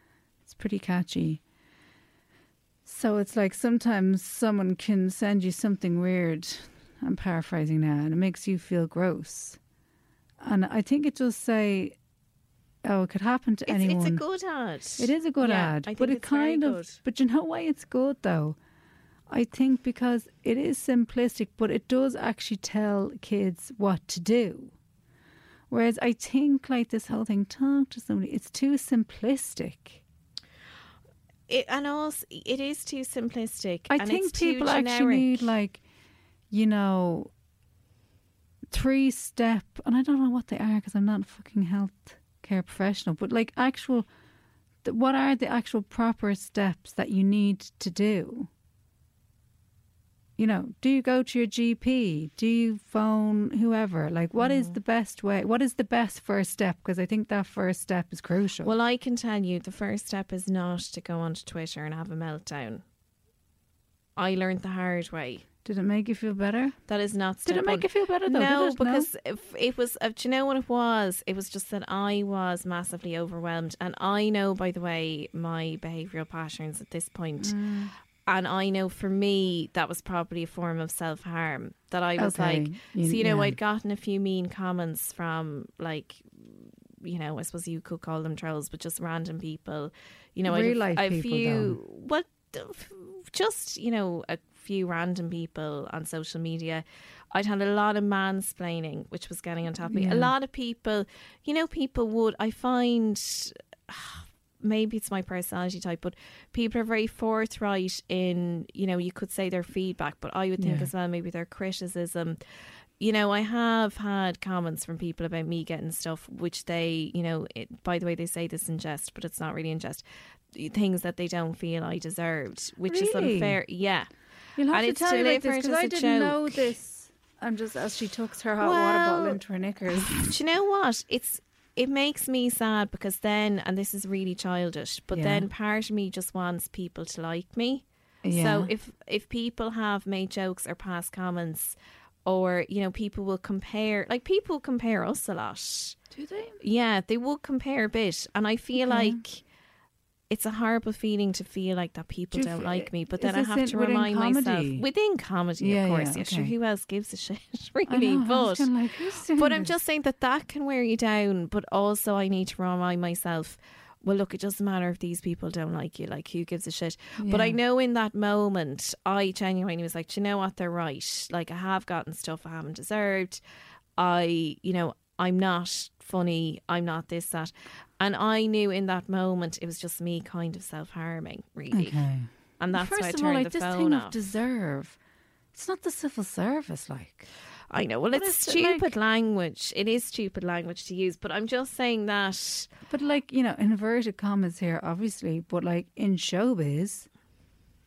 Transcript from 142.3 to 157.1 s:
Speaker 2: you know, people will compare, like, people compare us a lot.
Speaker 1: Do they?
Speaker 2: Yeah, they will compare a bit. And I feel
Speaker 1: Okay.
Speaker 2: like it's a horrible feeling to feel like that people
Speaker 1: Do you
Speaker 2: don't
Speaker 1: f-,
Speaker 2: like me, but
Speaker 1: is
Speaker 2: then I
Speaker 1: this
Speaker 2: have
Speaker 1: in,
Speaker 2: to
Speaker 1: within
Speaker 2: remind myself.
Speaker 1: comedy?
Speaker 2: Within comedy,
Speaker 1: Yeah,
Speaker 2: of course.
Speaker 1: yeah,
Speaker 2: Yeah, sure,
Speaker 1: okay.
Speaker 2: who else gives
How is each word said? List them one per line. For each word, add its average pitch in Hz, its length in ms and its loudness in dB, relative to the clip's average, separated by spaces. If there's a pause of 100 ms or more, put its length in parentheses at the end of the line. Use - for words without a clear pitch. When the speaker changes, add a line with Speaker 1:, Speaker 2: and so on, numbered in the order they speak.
Speaker 2:
you 202 120 -2
know, 190 120 -2
people 208 320 -6
will 190 140 -2
compare, 208 680 -2
like, 247 140 -2
people 370 380 0
compare 233 440 0
us - 240 -4
a 190 60 -4
lot. - 600 -6 (140)
Speaker 1:
Do 285 160 -14
they? 440 260 -10 (100)
Speaker 2:
Yeah, 220 420 2
they 226 120 0
will 269 220 -2
compare 269 460 -2
a 214 40 0
bit. 214 440 -2
And 208 140 0
I 214 80 2
feel 254 380 0
Speaker 1:
Okay. 220 180 4
Speaker 2:
like - 320 -6 (880)
it's 220 160 -4
a 214 60 -4
horrible 226 400 2
feeling 208 400 0
to 190 120 -6
feel 185 320 -2
like 175 180 -2
that 165 140 -12
people 180 300 -6
Speaker 1:
Do 262 100 2
you 170 60 -4
Speaker 2:
don't 170 60 -4
Speaker 1:
f-, - 40 -6
Speaker 2:
like 180 280 -2
me, 170 120 -2
but 180 160 -4
Speaker 1:
is - 20 -6
Speaker 2:
then 196 120 2
I 196 60 0
Speaker 1:
this 247 80 2
Speaker 2:
have 214 100 2
Speaker 1:
in, 262 80 4
Speaker 2:
to 220 100 -2
Speaker 1:
within 240 180 4
Speaker 2:
remind 214 260 4
myself. 247 260 4
Speaker 1:
comedy? 147 340 2
Speaker 2:
Within 392 380 2
comedy, 175 480 -2
Speaker 1:
Yeah, 202 160 4
Speaker 2:
of 185 80 4
course. 156 240 2
Speaker 1:
yeah, - 60 -4
Speaker 2:
Yeah, - 20 -4
sure, 175 220 0
Speaker 1:
okay. 139 100 0
Speaker 2:
who 233 80 0
else 214 220 0
gives 208 280 -6